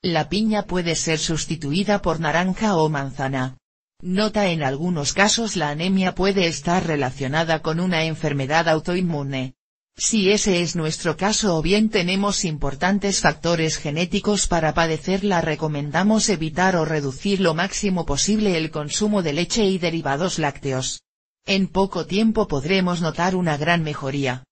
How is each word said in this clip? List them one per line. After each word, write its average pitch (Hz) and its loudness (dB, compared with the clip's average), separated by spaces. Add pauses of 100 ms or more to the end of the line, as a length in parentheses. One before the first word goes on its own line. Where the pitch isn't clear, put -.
La 160 0
piña 208 0
puede 170 -2
ser 160 0
sustituida 165 -2
por 160 0
naranja 180 0
o 156 4
manzana. 135 -4 (440)
Nota: 202 0
en 160 -2
algunos 143 -2
casos 214 0
la 156 -2
anemia 180 0
puede 190 2
estar 170 0
relacionada 147 0
con 165 -2
una 175 0
enfermedad 156 0
autoinmune. 156 -2 (420)
Si 202 2
ese 208 2
es 175 -2
nuestro 160 -2
caso 202 0
o 156 0
bien 208 2
tenemos 196 0
importantes 175 0
factores 160 0
genéticos 180 0
para 160 2
padecerla, 170 0
recomendamos 156 0
evitar 175 0
o 156 2
reducir 156 -2
lo 170 4
máximo 180 -2
posible 196 2
el 156 -2
consumo 196 0
de 156 -2
leche 175 0
y 190 2
derivados 165 -2
lácteos. 135 -4 (420)
En 196 2
poco 190 0
tiempo 214 2
podremos 175 0
notar 170 0
una 170 0
gran 165 2
mejoría. 139 -4